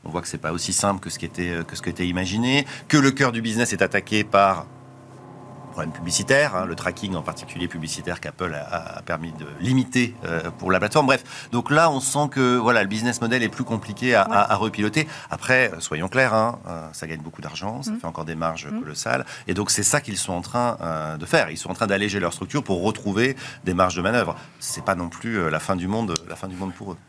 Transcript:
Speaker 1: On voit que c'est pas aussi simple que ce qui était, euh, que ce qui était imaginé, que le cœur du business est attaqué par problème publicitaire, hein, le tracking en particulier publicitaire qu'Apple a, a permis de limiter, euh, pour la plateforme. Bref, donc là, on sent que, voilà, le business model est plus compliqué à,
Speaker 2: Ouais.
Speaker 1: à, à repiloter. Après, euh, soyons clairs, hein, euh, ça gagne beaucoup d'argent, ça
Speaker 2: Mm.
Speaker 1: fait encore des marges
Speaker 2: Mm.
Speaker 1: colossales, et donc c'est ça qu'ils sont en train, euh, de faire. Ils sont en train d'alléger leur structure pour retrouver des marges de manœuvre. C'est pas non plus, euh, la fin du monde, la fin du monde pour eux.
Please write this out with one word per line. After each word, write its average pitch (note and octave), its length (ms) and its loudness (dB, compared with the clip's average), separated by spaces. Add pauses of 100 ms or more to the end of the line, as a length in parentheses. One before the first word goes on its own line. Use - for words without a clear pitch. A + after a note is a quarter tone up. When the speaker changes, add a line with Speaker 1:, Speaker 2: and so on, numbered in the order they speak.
Speaker 1:
On D#2 60 -10
voit E2+ 100 -4
que - 80 -10
c'est D2+ 100 -8
pas D#2 140 -4
aussi F2 220 -4
simple G2 260 2
que - 100 -10
ce - 80 -10
qui - 60 -8
était, F2 260 -4
euh, E2+ 140 -2
que - 100 -12
ce - 80 -10
qui - 60 -2
était F2+ 180 -2
imaginé, G#2+ 600 2 (200)
que D3+ 120 6
le C3+ 140 8
cœur C3+ 200 4
du A2+ 80 -2
business A2+ 320 0
est F#2+ 100 -2
attaqué G2+ 420 2
par F#2+ 420 4 (1040)
problème D#2+ 200 -6
publicitaire, G#2 640 2
hein, F#2 120 -2
le E2+ 100 -6
tracking F#2 400 -4
en D#2 60 -4
particulier E2+ 440 -8
publicitaire E2 540 -6
qu'Apple E2 340 -6
a, D#2+ 440 -8
a - 40 -14
permis D#2+ 300 -6
de D2+ 120 -12 (160)
limiter, B2 540 2 (100)
euh, E2 160 0 (160)
pour F#2 140 -2
la F#2 80 6
plateforme. C3 280 4
Bref, - 440 0
donc A#2+ 220 0
là, D#3+ 180 8
on C#3 80 0
sent C#3+ 320 0
que, B2+ 280 4
voilà, A2+ 240 6
le G2 60 0
business A2 320 0
model A#2+ 220 2
est A2 60 2
plus C3 160 -4
compliqué A#2 500 0
à, G2 140 8
Speaker 2:
Ouais. A2 80 2
Speaker 1:
à, G#2 160 6
à - 20 6
repiloter. G#2 540 0 (240)
Après, B2+ 400 4
euh, E2 80 -10
soyons D#2+ 260 -4
clairs, B2+ 260 4
hein, A2 360 2
euh, E2 240 -10
ça D#2+ 160 -10
gagne D#2+ 140 -8
beaucoup D#2+ 200 -14
d'argent, F#2 400 -8
ça A3 80 -6
Speaker 2:
Mm. A3+ 80 -6
Speaker 1:
fait D3 80 -8
encore E2 180 -6
des D#2+ 120 -6
marges E2 340 -4
Speaker 2:
Mm. A3 120 -6
Speaker 1:
colossales, D2+ 440 -4 (220)
et F#2 60 0
donc G2 180 0
c'est G#2 100 0
ça C#3+ 180 4
qu'ils G#2 160 -8
sont - 160 -4
en F2 100 -2
train, A#2+ 380 -2
euh, D#2 360 -4
de D#2 100 -8
faire. A#2 240 2
Ils D#2+ 80 -8
sont F2 120 -8
en F2+ 40 -4
train A2 140 0
d'alléger G2+ 320 0
leur E2+ 120 0
structure C3+ 300 -4
pour F#2 180 0
retrouver G#2+ 540 0 (300)
des F#2 100 0
marges F2+ 220 4
de F2 60 -2
manœuvre. F#2+ 340 2 (240)
C'est - 240 -6
pas G2 100 2
non F2 140 -4
plus, A2+ 320 -4
euh, E2 100 0
la D#2 80 0
fin G2 160 -2
du F2+ 140 -2
monde, G#2 260 -2 (140)
la E2+ 80 -10
fin F#2+ 100 -10
du F#2 80 -10
monde F#2 180 -6
pour G2 200 -12
eux. E2 40 -10 (120)